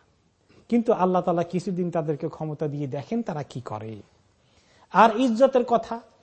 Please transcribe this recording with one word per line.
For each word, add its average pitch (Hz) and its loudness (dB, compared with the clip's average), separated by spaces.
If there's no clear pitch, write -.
কিন্তু 226 2
আল্লাহ 180 2
তাআলা 175 0
কিছুদিন 175 -4
তাদেরকে 156 -4
ক্ষমতা 156 -6
দিয়ে 147 -6
দেখেন 147 -6
তারা 156 -6
কি - -12
করে। 107 -10
আর 214 6
ইজ্জতের 254 4
কথা, 233 -2